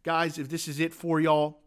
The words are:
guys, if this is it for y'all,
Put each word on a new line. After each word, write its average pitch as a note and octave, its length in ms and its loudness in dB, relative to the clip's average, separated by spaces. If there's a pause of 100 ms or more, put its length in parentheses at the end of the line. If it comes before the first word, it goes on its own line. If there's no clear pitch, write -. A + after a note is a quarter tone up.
guys, E3 340 0
if C#3+ 100 -6
this D#3+ 200 -6
is C#3+ 120 -6
it D#3+ 140 0
for E3 260 0
y'all, D3+ 460 2